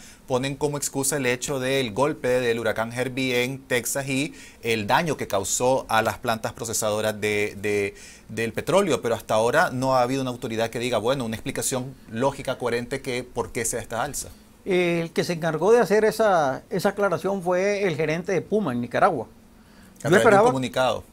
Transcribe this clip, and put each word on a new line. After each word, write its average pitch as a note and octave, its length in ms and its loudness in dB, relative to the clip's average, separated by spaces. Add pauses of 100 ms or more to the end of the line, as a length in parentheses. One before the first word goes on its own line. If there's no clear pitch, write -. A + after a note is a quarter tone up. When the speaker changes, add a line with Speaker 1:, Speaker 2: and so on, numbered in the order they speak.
(280)
Speaker 1:
Ponen C3 280 -2
como D3 220 -2
excusa C#3 400 -2
el C3+ 80 -2
hecho B2 340 -2
del C3 320 0
golpe C#3 360 0
del B2 320 2
huracán A2 340 -2
Herbie B2+ 500 0
en C3 200 -6
Texas C3 440 -2
y C3+ 280 -2 (260)
el A2 240 0
daño C#3 320 2
que A#2 80 -6
causó B2 640 0
a A2 140 4
las G#2+ 160 -2
plantas A#2 340 -4
procesadoras A2 640 -2
de, G#2 400 0
de, G2+ 360 0 (320)
del A2+ 260 -4
petróleo, D3+ 480 2
pero A2+ 140 0
hasta - 180 -4
ahora B2 380 4
no C3 240 0
ha B2+ 80 4
habido C3 180 0
una B2+ 80 -4
autoridad A#2 400 -4
que B2+ 80 -8
diga, A#2+ 220 -2
bueno, B2 260 0
una A2 100 -4
explicación B2+ 600 -6 (160)
lógica, C3 480 -2
coherente, A#2+ 420 -4
que B2+ 220 -4
por A#2+ 280 -6
qué A#2 140 -4
se - 120 -2
da A2+ 40 -6
esta A2+ 220 -4
alza. - 260 -8 (360)
Speaker 2:
El E3+ 480 0
que F#3+ 100 0
se F3 100 -2
encargó E3 380 2
de A#3+ 80 8
hacer G#3+ 260 4
esa, F3+ 640 2
esa G3+ 200 0
aclaración G3 520 -2
fue F#3+ 460 0
el E3 80 0
gerente D#3+ 380 -2
de E3 100 0
Puma G3 280 0
en A#2+ 100 -2
Nicaragua. C3+ 440 2 (800)
Speaker 1:
A C#3 60 -2
Speaker 2:
Yo - 20 0
Speaker 1:
través - 0 -
de F3+ 40 8
un - 40 8
Speaker 2:
esperaba, A3 280 8
Speaker 1:
comunicado. B2+ 640 0